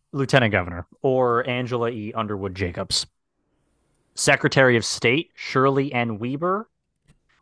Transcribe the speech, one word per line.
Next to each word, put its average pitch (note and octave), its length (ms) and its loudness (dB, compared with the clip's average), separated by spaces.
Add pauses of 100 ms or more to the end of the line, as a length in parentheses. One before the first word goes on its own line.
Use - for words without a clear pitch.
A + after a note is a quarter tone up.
(120)
Lieutenant C3 400 2
Governor F2+ 340 -2 (160)
or B2+ 460 2
Angela B2 420 -2
E A2 240 -8
Underwood G2+ 400 -6
Jacobs. F#2 520 -4 (1120)
Secretary C3+ 580 4
of G#2+ 80 0
State - 500 0
Shirley C#3 580 0
N. A#2 260 -2
Weber E3 500 -4 (720)